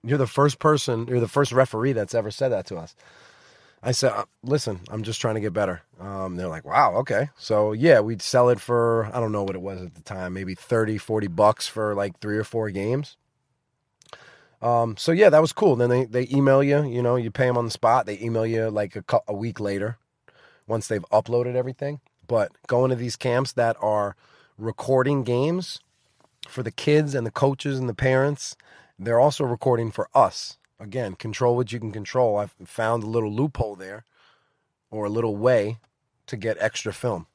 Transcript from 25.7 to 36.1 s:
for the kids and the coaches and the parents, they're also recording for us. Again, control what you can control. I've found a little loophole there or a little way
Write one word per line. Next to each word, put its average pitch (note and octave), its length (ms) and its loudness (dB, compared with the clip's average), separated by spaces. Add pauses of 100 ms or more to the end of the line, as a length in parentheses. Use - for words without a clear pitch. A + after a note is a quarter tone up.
for - 160 -8
the A2+ 80 -6
kids D3+ 420 2
and A#2 120 -2
the A2+ 60 -6
coaches C#3 480 -2
and B2+ 80 -4
the A2+ 60 -4
parents, C3+ 640 0 (400)
they're A#2 220 2
also C#3+ 240 4
recording A#2 480 0
for - 220 -6
us. - 440 2 (220)
Again, G#2 360 -8
control A#2+ 400 0
what B2 160 -2
you A#2+ 80 -8
can A2 120 -8
control. G#2+ 460 0
I've G#2 160 -4 (120)
found A2+ 380 -2
a G#2+ 40 -8
little A2+ 240 -2
loophole A#2 440 -2
there F#2+ 300 -16 (840)
or G#2+ 140 -4
a G2+ 40 -2
little A2 260 0
way A2+ 420 2 (480)